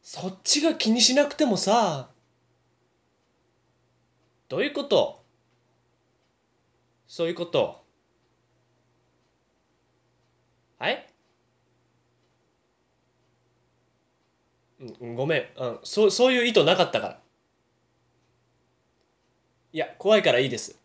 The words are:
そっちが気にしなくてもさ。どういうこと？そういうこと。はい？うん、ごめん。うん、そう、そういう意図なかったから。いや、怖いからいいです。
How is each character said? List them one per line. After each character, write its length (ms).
そ 220
っ 160
ち 160
が 160
気 160
に 100
し 140
な 100
く 80
て 120
も 100
さ。 540
ど 80
う 60
い 40
う 60
こ 100
と？ 400
そ 180
う 40
い 20
う 40
こ 100
と。 360
は 140
い？ 160
う 260
ん、 80
ご 100
め 120
ん。 80
う 80
ん、 180
そ 240
う、 40
そ 200
う 20
い 100
う 20
意 60
図 140
な 100
か 80
っ 80
た 80
か 80
ら。 120
い 60
や、 100
怖 200
い 40
か 120
ら 60
い 80
い 20
で 80
す。 280